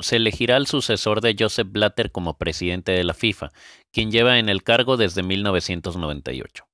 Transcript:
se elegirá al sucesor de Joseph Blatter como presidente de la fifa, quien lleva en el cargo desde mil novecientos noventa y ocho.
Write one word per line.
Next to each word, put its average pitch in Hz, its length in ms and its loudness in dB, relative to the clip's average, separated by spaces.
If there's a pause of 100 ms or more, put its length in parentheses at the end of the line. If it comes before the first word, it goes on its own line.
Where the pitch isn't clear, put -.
se - 160 -2
elegirá 113 400 2
al 135 100 2
sucesor 110 540 0
de 113 180 0
Joseph 110 320 0
Blatter 104 400 0
como 87 260 -4
presidente 90 540 -4
de 90 140 2
la 85 100 -2
fifa, - 380 -2 (400)
quien 110 180 -2
lleva 120 300 4
en 110 80 0
el 95 160 0
cargo 123 320 2
desde 95 260 0
mil 95 220 -2
novecientos 90 520 -2
noventa 73 360 -6
y 64 80 -8
ocho. - 340 -16